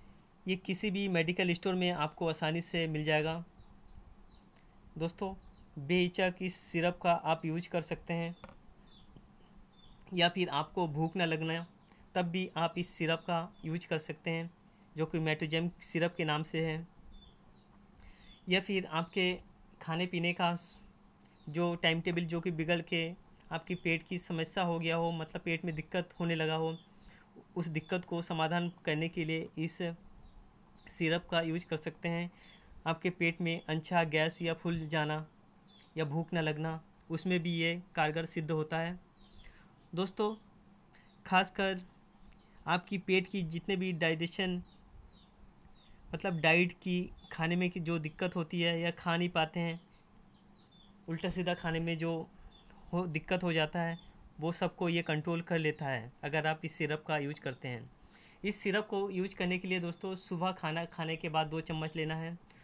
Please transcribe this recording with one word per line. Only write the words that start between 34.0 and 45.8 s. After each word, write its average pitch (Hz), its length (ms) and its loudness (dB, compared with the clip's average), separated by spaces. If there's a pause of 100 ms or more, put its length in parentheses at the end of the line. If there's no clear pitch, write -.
गैस 156 360 0
या 165 120 0
फूल 170 340 -2
जाना 156 380 0 (720)
या 160 80 2
भूख 156 280 -2
ना 170 80 2
लगना, 156 380 0 (300)
उसमें 175 300 0
भी 170 120 0
ये 170 300 2 (140)
कारगर 156 300 2
सिद्ध 160 260 -4
होता 156 280 0
है। 175 200 -4 (920)
दोस्तों, 190 400 0 (920)
खासकर 185 560 2 (840)
आपकी 180 320 2
पेट 185 280 2
की 196 160 -2
जितने 170 320 -2
भी 185 180 0
डाइजेशन, 170 680 0 (1500)